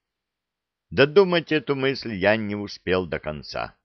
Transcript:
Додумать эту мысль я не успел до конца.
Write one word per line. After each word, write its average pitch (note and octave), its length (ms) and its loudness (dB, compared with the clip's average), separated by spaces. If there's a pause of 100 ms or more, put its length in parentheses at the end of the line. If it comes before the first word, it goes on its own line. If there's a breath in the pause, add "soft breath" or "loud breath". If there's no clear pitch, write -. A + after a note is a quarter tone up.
(880)
Додумать D#3 640 4
эту C#3+ 240 0
мысль C3 380 -4
я G2+ 220 2
не G#2 200 -4
успел F#2 500 -2
до D#2 140 -6
конца. C#2+ 640 -10